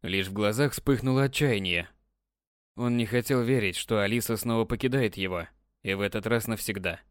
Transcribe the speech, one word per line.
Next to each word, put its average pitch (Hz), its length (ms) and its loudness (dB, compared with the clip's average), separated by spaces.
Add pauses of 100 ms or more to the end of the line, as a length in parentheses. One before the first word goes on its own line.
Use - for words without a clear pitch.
Лишь 95 260 -2
в 95 60 -10
глазах 107 400 2
вспыхнуло 131 500 2
отчаяние. 101 640 0 (840)
Он 120 220 0
не 117 80 2
хотел 123 360 0
верить, 113 340 2
что 107 260 0
Алиса 110 360 0
снова 113 280 0
покидает 123 520 0
его, 92 300 -4 (340)
и 98 120 -2
в 98 80 0
этот 101 260 -2
раз 113 200 0
навсегда. 98 520 -4 (120)